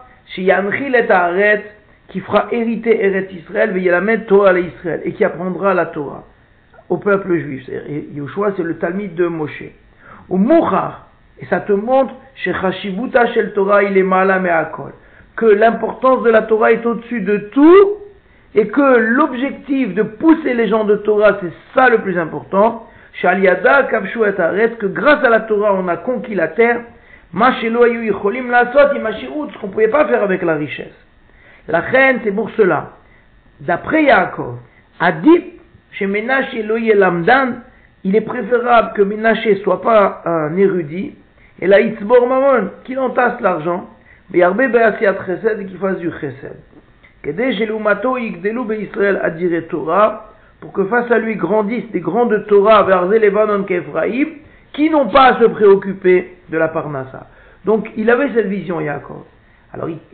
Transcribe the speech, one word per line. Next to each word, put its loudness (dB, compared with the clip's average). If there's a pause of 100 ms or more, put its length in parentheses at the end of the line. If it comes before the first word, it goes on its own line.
(260)
chez -12
Yanchil 0
et 2
Haaretz, 2 (460)
qui -10
fera 0
hériter 0
Eretz -2
Israël, -4
Veyelamed 0
Torah 4
à 4
Israël, -6
et -6
qui -2
apprendra -2
la 0
Torah -10 (680)
au -2
peuple 0
juif. -8
C'est, -10
et -10
Yoshua, -4
c'est -4
le -6
Talmid -6
de 0
Moshe. -8 (680)
Ou -2
Mouchar, 0 (340)
et -16
ça -2
te -2
montre, 0 (220)
chez -4
Chashibuta -2
Shel -2
Torah, 2
il 0
est 6
Ma'ala 2
Me'akol, -4 (420)
que -2
l'importance 2
de 2
la 4
Torah 2
est 0
au-dessus -4
de -2 (140)
tout, 6 (580)
et 4
que 2
l'objectif -2
de -2
pousser 0
les 0
gens 0
de 2
Torah, 2
c'est -8 (220)
ça 4
le 4
plus -4
important. -2 (260)
Chez -2
Aliada, 2
Kavshu -4
et 0
Haaretz, 0
que -4
grâce 0
à 2
la 4
Torah, 0
on -2
a -2
conquis -8
la -2
terre. 0 (540)
Ma 2
shelo 0
hayu 2
yicholim -4
lasot 2
im -6
hashirut, -8
ce -20
qu'on -10
pouvait 0
pas 2
faire 0
avec -2
la 0
richesse. -8 (720)
La -2
reine, 2
c'est -2
pour -4
cela. 0 (680)
D'après 0
Yaakov, 0 (380)
Adip, 2 (320)
chez -6
Ménaché -4
lo -2
yeh 2
lamdan, 2 (480)
il 0
est 4
préférable 0
que 2
Ménaché 0
soit -2
pas 2
un -2
érudit, -2 (480)
et -2
la 4
Itzbor 2
Mamon, 2 (120)
qu'il -10
entasse -2
l'argent, -4 (440)
mais 0
Yarbé 4
Be'asiyat 2
Chesed, -4
et -10
qu'il -14
fasse -4
du -6 (100)
Chesed. -12 (640)
Kedei -4
shelumato -2
yigdelu -6
be'Israël -2
adire -4
Torah, -2 (300)
pour -18
que -2
face -2
à 2
lui -4
grandissent -2
des -6
grands -2
de 0
Torah, 4
Ve'arze 0
Levanon 2
ke'Ephraim, -4 (440)
qui 0
n'ont 2
pas 6
à -6
se 6
préoccuper 2 (120)
de -4
la 2
Parnassa. -8 (380)
Donc, 0 (100)
il 0
avait 2
cette 0
vision, -6
Yaakov. -10 (480)
Alors, -8
il, -12 (140)